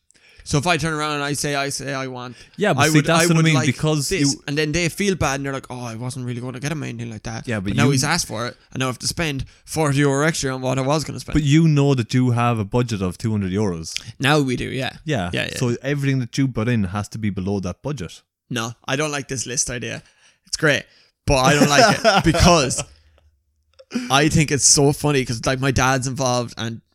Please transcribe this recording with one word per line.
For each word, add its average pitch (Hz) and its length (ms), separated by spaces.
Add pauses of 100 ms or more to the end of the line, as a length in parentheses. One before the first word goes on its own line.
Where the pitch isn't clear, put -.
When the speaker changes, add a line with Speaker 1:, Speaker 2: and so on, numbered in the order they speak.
(460)
Speaker 1:
So 151 120
if 131 100
I 175 80
turn 160 180
around 151 200
and 143 100
I 143 100
say, 143 220
I 139 140
say 139 240
I 131 140
want, 123 280 (220)
Speaker 2:
Yeah, 190 160
but 135 80
Speaker 1:
I 151 80
Speaker 2:
see, 156 80
Speaker 1:
would, 151 80
Speaker 2:
that's 165 180
Speaker 1:
I 175 40
Speaker 2:
what 170 40
I 165 60
Speaker 1:
would 160 80
Speaker 2:
mean, 160 80
Speaker 1:
like 156 120
Speaker 2:
because 151 440
Speaker 1:
this, 147 240
Speaker 2:
you - 120
Speaker 1:
and 143 120
then 151 160
they 170 160
feel 196 260
bad 139 200
and 139 100
they're 139 80
like, 131 160
"Oh, 123 100
I 117 160
wasn't 127 300
really 117 160
gonna 127 180
get 143 100
him 151 140
anything 117 260
like 107 140
that." 117 240
Speaker 2:
Yeah, 110 140
but 98 80
Speaker 1:
But 98 80
now - 80
Speaker 2:
you 135 60
Speaker 1:
he's 135 120
asked 165 240
for 117 200
it, - 100 (160)
and 127 80
now 131 60
I - 20
have 120 100
to 131 80
spend 147 380 (180)
forty 147 360
euro 143 280
extra 143 260
on 131 60
what 131 180
I 135 40
was 143 240
gonna - 160
spend. - 140
Speaker 2:
But 156 80
you 156 260
know 143 260
that 120 180
you 127 180
have 120 280
a 101 60
budget 113 360
of 90 160
two 113 140
hundred 98 220
euros. 90 400 (260)
Speaker 1:
Now 147 220
we 127 160
do, 120 120
yeah. 127 360
Speaker 2:
Yeah. 107 280
Speaker 1:
Yeah, - 160
yeah. - 80
Speaker 2:
So 120 240
everything 139 380
that 120 180
you 135 120
put 113 180
in 117 180
has 101 240
to - 80
be 107 120
below 98 320
that 90 200
budget. 120 400 (280)
Speaker 1:
No, 117 240 (120)
I 135 120
don't 151 140
like 143 180
this 131 160
list 120 240
idea. 117 340 (420)
It's - 120
great, 143 260 (420)
but 143 120
I 131 160
don't 147 160
like 143 340
it 196 220
Speaker 2:
<laughs> 160 80
Speaker 1:
because 160 500 (1300)
I 143 160
think 151 240
it's 139 140
so 147 260
funny 143 320
'cause, 117 220
like, 131 160
my 135 100
dad's 131 360
involved 123 500
and 117 240 (120)